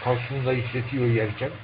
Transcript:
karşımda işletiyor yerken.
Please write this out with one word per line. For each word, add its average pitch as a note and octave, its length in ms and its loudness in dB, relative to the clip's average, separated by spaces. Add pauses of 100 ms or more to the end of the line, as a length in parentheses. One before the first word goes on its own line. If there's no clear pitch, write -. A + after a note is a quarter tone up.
karşımda B2+ 480 0
işletiyor B2 540 0
yerken. A2+ 440 2 (140)